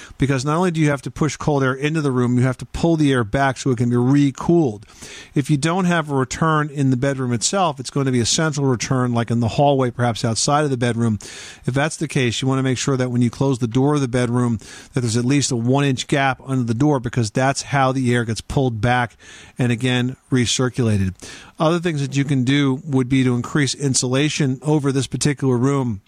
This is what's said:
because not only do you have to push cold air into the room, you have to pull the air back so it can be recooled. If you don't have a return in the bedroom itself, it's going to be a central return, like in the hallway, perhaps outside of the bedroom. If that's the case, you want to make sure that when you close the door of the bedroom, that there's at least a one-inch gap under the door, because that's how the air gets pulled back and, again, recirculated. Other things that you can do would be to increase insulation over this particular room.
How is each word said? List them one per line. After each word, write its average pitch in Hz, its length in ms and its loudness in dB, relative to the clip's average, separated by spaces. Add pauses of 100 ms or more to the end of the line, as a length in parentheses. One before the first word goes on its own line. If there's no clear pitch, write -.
(180)
because 131 260 0
not 151 120 0
only 180 160 0
do 160 80 -2
you 147 100 4
have 139 120 -2
to 135 100 -10
push - 240 -2
cold 143 260 0
air 127 100 2
into 151 280 -2
the 143 100 0
room, 123 260 2
you 123 60 4
have 127 160 0
to - 80 -14
pull 170 300 0
the 147 160 4
air 123 100 2
back 135 360 0
so 139 120 -2
it 120 80 0
can 123 120 0
be 120 40 0
recooled. 139 920 2 (520)
If 139 120 -2
you 151 80 4
don't 165 280 0
have 170 260 0
a 139 60 0
return 151 540 0
in 139 200 0
the 131 60 2
bedroom 131 360 -2
itself, 151 460 -2
it's 131 120 -10
going 139 160 -2
to 131 60 -2
be 123 60 2
a 113 80 0
central 147 400 0
return, 123 480 0
like 117 160 -2
in 117 80 0
the 117 80 0
hallway, 131 460 2
perhaps 120 320 -2
outside 143 400 0
of 147 60 0
the 131 60 -2
bedroom. 117 440 0 (440)
If 127 100 -2
that's 143 220 0
the 156 120 -6
case, 123 340 0
you 131 60 0
want 135 100 2
to 131 60 0
make 131 140 0
sure 139 180 -2
that 127 160 -2
when 120 100 2
you 120 80 2
close 135 300 0
the 123 80 -2
door 131 260 2
of 147 60 0
the 135 80 -2
bedroom, 120 500 0 (360)
that 131 80 -2
there's 117 140 0
at 120 80 0
least 139 280 2
a 123 40 -2
one-inch 131 520 0
gap 135 360 0
under 131 200 -2
the 117 100 -2
door, 143 240 2
because 117 320 -2
that's 135 320 0
how 135 300 2
the 127 200 0
air 123 120 2
gets 110 160 -4
pulled 127 400 -2
back 123 360 0 (400)
and, 120 140 2
again, 123 460 0 (120)
recirculated. 113 840 0 (420)
Other 165 220 2
things 165 240 -2
that 135 140 -4
you 139 80 2
can 131 180 0
do 135 420 2
would 131 240 0
be 131 140 4
to 123 140 2
increase 127 400 -2
insulation 135 840 0
over 147 300 0
this 131 160 0
particular 135 500 0
room. 123 520 0